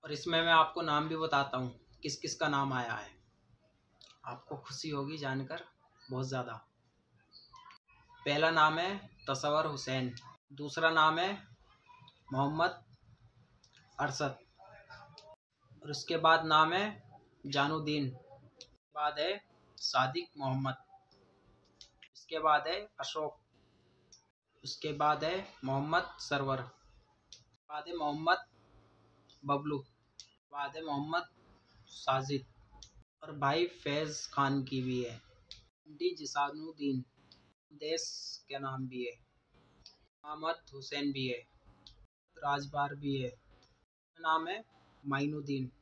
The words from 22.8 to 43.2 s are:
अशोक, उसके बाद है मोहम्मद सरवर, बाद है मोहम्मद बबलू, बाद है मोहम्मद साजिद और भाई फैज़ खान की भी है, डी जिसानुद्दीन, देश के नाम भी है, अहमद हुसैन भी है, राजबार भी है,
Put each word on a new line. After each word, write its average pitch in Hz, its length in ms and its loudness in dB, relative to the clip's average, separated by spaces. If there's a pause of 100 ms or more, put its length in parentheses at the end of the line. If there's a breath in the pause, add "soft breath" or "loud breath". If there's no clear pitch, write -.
अशोक, - 380 -4 (1300)
उसके 151 300 -8
बाद 147 300 2
है 170 120 0 (280)
मोहम्मद 147 440 0 (120)
सरवर, 135 400 -2 (1080)
बाद 151 180 -10
है 170 80 -6
मोहम्मद 156 480 0 (960)
बबलू, 143 360 0 (720)
बाद 143 240 -6
है 165 80 -8
मोहम्मद 156 440 -2 (600)
साजिद 135 560 -2 (760)
और 156 160 -12
भाई 147 280 4 (160)
फैज़ 151 500 -4
खान 139 320 2
की 131 180 -4
भी 127 200 -2
है, 117 140 -6 (720)
डी 170 280 -4
जिसानुद्दीन, 143 880 -4 (680)
देश 156 320 -6 (440)
के 139 100 -10
नाम 131 300 -6
भी 127 160 -6
है, 120 80 -8 (1120)
अहमद 156 380 -4 (120)
हुसैन 143 380 -4
भी 131 160 -2
है, 120 100 -4 (960)
राजबार 143 600 -2
भी 143 200 -4
है, 127 160 -4 (840)